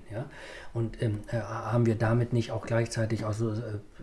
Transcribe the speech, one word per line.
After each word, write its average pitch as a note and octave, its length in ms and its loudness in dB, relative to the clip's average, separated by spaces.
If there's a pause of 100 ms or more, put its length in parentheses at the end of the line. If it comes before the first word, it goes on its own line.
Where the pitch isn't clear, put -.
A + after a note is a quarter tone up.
(120)
ja? A2 180 -6 (440)
Und, A2+ 280 -2
ähm, G#2 260 0
äh, A#2 120 -2
haben A#2 460 2
wir A2+ 100 6
damit A#2 380 4
nicht A#2 180 2
auch A2+ 140 -4
gleichzeitig A2+ 600 0
auch G#2+ 80 0
so, A2+ 180 0
äh, G#2+ 40 -2
äh, A2 240 -4 (240)